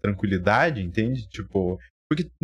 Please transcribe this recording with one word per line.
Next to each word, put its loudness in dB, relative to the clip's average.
tranquilidade, 2
entende? -2
Tipo, -4
porque -2